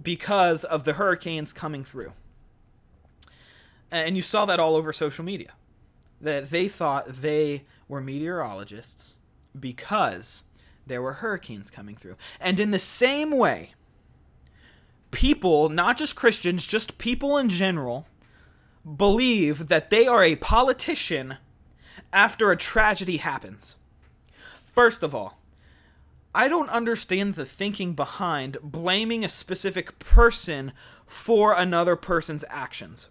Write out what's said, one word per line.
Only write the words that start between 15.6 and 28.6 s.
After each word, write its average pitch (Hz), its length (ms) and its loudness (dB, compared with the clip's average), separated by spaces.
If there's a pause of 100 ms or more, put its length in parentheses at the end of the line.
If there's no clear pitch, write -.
not 175 280 2
just 302 200 -4
Christians, 180 500 0
just - 320 -4
people 277 400 0
in 254 100 2
general, 165 600 -2 (880)
believe 196 720 4
that 156 220 2
they 226 180 4
are 226 160 6
a 160 100 4
politician 196 1000 0 (760)
after 208 380 4
a 170 60 4
tragedy 196 600 0
happens. 131 580 -10 (920)
First 233 380 4
of 147 100 -4
all, 101 240 -8 (960)
I 247 140 4
don't 302 200 0
understand 202 680 -2
the 151 120 -8
thinking 196 480 -6
behind 139 680 -4